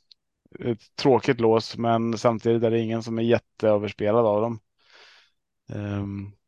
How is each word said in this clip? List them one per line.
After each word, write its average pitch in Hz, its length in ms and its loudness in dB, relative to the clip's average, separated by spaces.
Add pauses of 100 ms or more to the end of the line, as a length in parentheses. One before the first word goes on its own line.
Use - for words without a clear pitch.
(600)
Ett - 360 -8
tråkigt 127 440 2
lås, 113 380 2
men 117 400 0
samtidigt 117 460 0
är 113 80 2
det 117 80 0
ingen 113 240 -4
som 113 160 -6
är 117 40 -2
jätteöverspelad 107 1040 0
av 104 160 2
dem. 113 180 -4 (1120)
Ehm, 101 580 -8 (160)